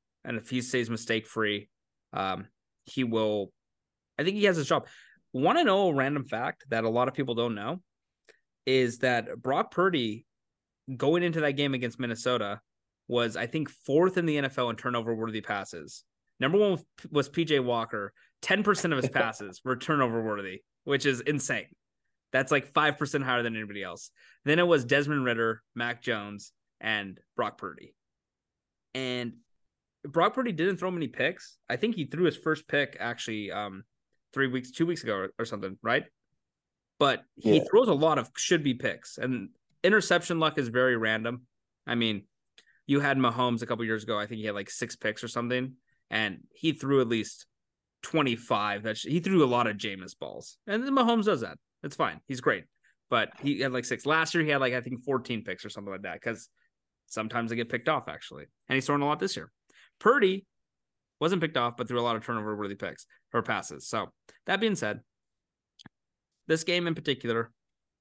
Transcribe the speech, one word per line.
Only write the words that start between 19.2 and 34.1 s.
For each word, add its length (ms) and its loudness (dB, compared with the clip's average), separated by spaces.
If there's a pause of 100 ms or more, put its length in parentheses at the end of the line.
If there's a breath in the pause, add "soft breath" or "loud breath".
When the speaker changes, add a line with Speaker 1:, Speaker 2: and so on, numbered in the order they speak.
Speaker 1:
passes 440 -4
were 100 0
turnover-worthy, 880 0 (220)
which 220 2
is 140 2
insane. 460 -2 (680)
That's, 200 2
like, 200 0
five 260 4
percent 260 -2
higher 180 2
than 140 -2
anybody 260 -8
else. 280 -10 (340 soft breath)
Then 160 4
it 60 6
was 180 6
Desmond 400 2
Ridder, 360 0 (140)
Mac 260 -4
Jones, 520 -6 (280)
and 380 -4 (160)
Brock 240 -4
Purdy. 360 -14 (1000)
And 400 -4 (720)
Brock 280 2
Purdy 180 -2
didn't 240 0
throw 160 -4
many 160 -4
picks. 500 -4 (100)
I 80 -2
think 200 0
he 80 -4
threw 200 0
his 120 2
first 320 -4
pick 320 -2
actually, 500 -6
um, 320 -8 (500)